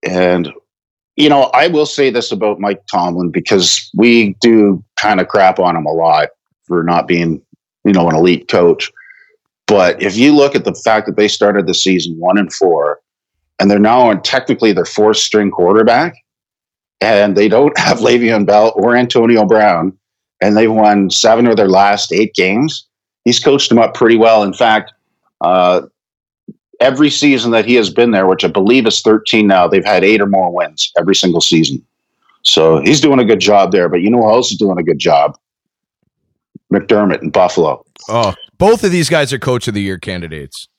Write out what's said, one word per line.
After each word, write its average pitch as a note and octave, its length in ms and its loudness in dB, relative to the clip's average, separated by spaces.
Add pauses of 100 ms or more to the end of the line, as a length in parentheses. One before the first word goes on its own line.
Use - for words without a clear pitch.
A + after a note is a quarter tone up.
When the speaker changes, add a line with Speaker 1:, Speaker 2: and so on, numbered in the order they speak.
Speaker 1:
And, F2+ 440 -2 (640)
you D3 120 2
know, C#3 260 2
I C#3 120 2
will D3+ 200 0
say C#3 240 -2
this A#2 200 -6
about G#2 300 -4
Mike G2+ 300 -6
Tomlin, F2 420 -4
because - 640 -2
we A2+ 440 2
do G#2+ 420 2 (180)
kinda G2+ 260 -2
crap F#2+ 320 2
on F2 180 0
him D#2 100 -6
a D2+ 60 -4
lot D#2+ 360 0 (380)
for F2 180 -2
not E2+ 240 -2
being, E2+ 340 -2 (420)
you G#2 80 2
know, F2 160 2
an E2 60 -2
elite F2+ 340 0
coach. G#2 420 0 (760)
But F#2 360 0
if G2 140 -4
you C#3+ 180 4
look C#3+ 200 2
at A2+ 100 -2
the F#2+ 100 -4 (100)
fact A2 220 0
that A2 100 -6
they G#2 120 2
started G2+ 380 0
the F2 80 -4
season E2+ 440 -2
one F#2 200 0
and F#2+ 140 -4
four, D2+ 480 -2 (580)
and G2+ 120 0
they're G2+ 100 2
now A#2 300 4
on F2+ 120 -2
technically A#2 500 -2
their - 140 -2
fourth G#2+ 320 0
string G#2 320 -2
quarterback, A2 640 2 (840)
and G#2 360 2
they G#2 120 2
don't C3+ 300 2
<laughs> - 0 -
have - 200 -2
Le'Veon A2+ 480 0
Bell G#2+ 300 2
or A#2 200 0
Antonio A#2 480 2
Brown, F#2+ 480 2 (480)
and G#2 160 0
they've A2 160 2
won G#2 380 2
seven A2+ 380 2
of A2+ 100 2
their G2+ 100 2
last G2+ 440 0
eight G2+ 220 -2
games, A2+ 520 -2 (400)
he's A#2+ 120 0
coached C#3+ 300 0
them A#2 100 2
up A2+ 140 0
pretty A#2 240 2
well. A2 260 4
In G2 120 -4
fact, A2 380 -2 (500)
uh, F2+ 400 0 (1000)
every C3+ 300 2
season C3+ 400 0
that A2 160 0
he A#2+ 80 0
has G#2+ 160 0
been A#2 200 0
there, F#2+ 160 0
which F#2 160 0
I F#2 60 -2
believe A2 380 0
is - 160 -2
thirteen G#2+ 440 0
now, F#2 220 2
they've F#2+ 160 0
had G#2+ 180 0
eight G2+ 200 2
or G2+ 40 -2
more F#2+ 240 -2
wins - 480 -6
every E2+ 160 0
single E2+ 280 0
season. D#2+ 420 -2 (580)
So D#2+ 380 2
he's A#2 220 0
doing C#3 160 2
a B2 80 2
good G#2 140 2
job G2 300 2
there. F2+ 200 0
But F2 100 -2
you G2 100 0
know A#2+ 120 2
who G#2+ 80 2
else B2 200 0
is G2+ 60 -8
doing F#2 220 -2
a E2+ 40 -4
good D#2+ 160 -2
job? D2 380 0 (1400)
McDermott G2+ 500 0
in D#2+ 80 -8
Buffalo. D#2+ 540 -2 (240)
Speaker 2:
Oh, G#2+ 260 -4 (240)
both G#3 260 2
of F#3+ 60 0
these E3+ 180 -2
guys C#3+ 240 -2
are C3+ 60 -6
Coach B2 300 -4
of G#2+ 60 -8
the G2+ 80 -4
Year F#2+ 160 -6
candidates. D#2+ 680 -14 (120)